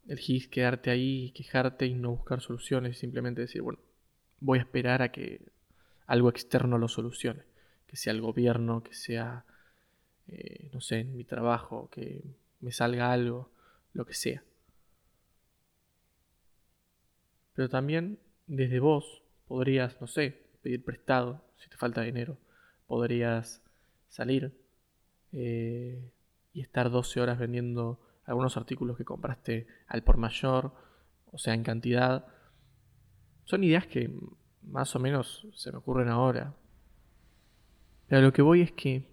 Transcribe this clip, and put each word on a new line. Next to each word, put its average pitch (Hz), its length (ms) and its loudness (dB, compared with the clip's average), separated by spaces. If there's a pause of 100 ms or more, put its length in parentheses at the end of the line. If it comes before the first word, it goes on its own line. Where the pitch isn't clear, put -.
Elegís 127 400 -2
quedarte 127 440 0
ahí, 127 420 -2
quejarte 131 540 0
y 127 80 0
no 123 160 -4
buscar 123 300 -4
soluciones, 123 580 -4
simplemente 123 420 -6
decir, 113 220 -6
"Bueno, 123 180 -8 (580)
voy 131 200 4
a 123 40 2
esperar 123 400 0
a 120 80 0
que - 400 -12 (560)
algo 123 220 6
externo 123 500 2
lo 117 100 0
solucione". 120 540 -6 (460)
Que - 80 -18
sea - 160 -4
el 110 80 -2
gobierno, 117 640 0
que - 100 -20
sea, 120 500 -8 (840)
eh, - 440 -16
no 131 80 -12
sé, 113 200 -4
en 127 160 -8
mi 120 80 -12
trabajo, 117 680 -4
que - 320 -12 (380)
me 123 100 -8
salga 120 420 0
algo, 123 380 -2 (440)
lo - 120 -6
que - 80 -16
sea. 127 300 -6 (3000)
Pero 131 140 0
también 160 520 -2 (260)
desde 127 340 0
vos 143 440 2 (240)
podrías, 131 520 0
no - 60 -12
sé, - 440 -4 (120)
pedir 123 220 -4
prestado 123 600 -2 (120)
si - 120 -20
te - 80 -20
falta 120 260 -2
dinero. 120 360 -6 (480)
Podrías 117 800 -2 (440)
salir, 131 480 -2 (760)
eh, 120 800 -6 (400)
y - 80 -10
estar 123 300 -2
doce 123 300 0
horas 120 180 0
vendiendo 120 640 -4 (260)
algunos 123 300 0
artículos 123 400 -4
que 127 80 -8
compraste 117 640 -6 (200)
al 117 160 -6
por - 140 10
mayor, 127 580 0 (520)
o - 120 -18
sea, - 160 -2
en 113 80 -2
cantidad. 123 640 0 (1160)
Son 196 200 0
ideas 170 220 4
que - 260 -4 (500)
más 131 340 -6
o - 20 0
menos 131 560 -2
se - 180 -12
me 123 60 -12
ocurren 127 300 0
ahora. 127 460 2 (1500)
Pero 135 140 8
lo 135 100 10
que 143 100 8
voy 165 180 10
es 170 120 4
que 135 400 -2